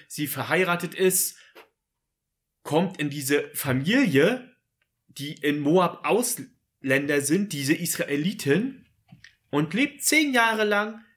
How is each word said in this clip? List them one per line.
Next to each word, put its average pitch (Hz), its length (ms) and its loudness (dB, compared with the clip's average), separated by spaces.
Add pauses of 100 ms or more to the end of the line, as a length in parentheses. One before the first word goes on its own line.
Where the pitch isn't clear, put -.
sie 151 200 -6
verheiratet 170 680 -2
ist, 185 440 0 (1200)
kommt 185 380 0
in 151 80 0
diese 143 460 -2
Familie, 165 1000 2 (520)
die 143 260 -12
in 147 280 -2
Moab 170 440 2
Ausländer 143 1160 -2
sind, 175 320 0
diese 143 200 0
Israeliten, 165 1120 -2 (640)
und 156 220 -2
lebt 277 300 -2
zehn 294 320 2
Jahre 226 300 2
lang 214 380 -2 (140)